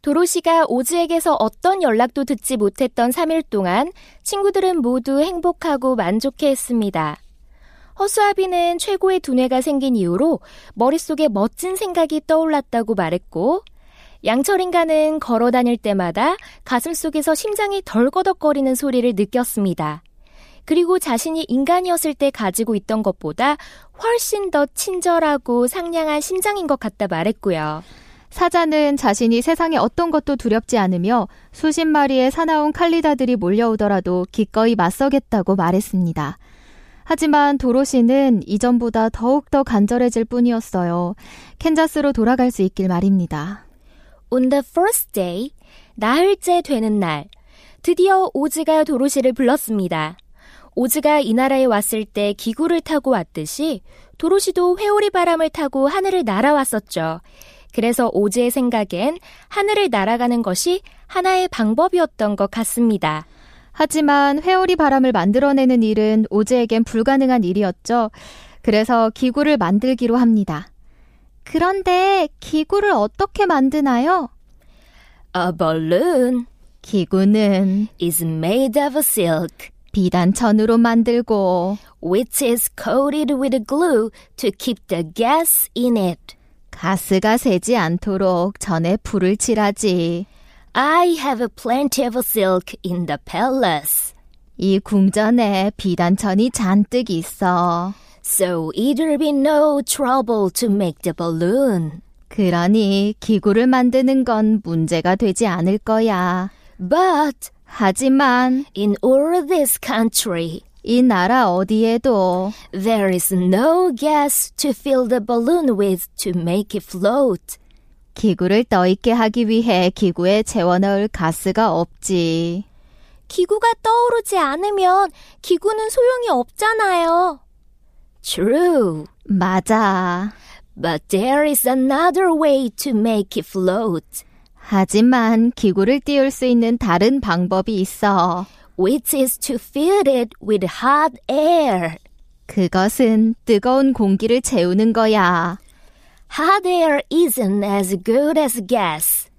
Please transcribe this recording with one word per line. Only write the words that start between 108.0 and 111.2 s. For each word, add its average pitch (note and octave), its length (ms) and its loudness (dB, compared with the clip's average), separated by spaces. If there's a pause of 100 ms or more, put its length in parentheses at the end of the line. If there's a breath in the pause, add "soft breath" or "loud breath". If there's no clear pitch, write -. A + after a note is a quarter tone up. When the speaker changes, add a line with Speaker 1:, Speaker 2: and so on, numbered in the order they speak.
Speaker 1:
in G3+ 200 0 (100)
all D4 400 2
this D4+ 340 0
country, F3+ 800 -2 (240)
Speaker 2:
이 A#3+ 160 2
나라 A#3+ 480 4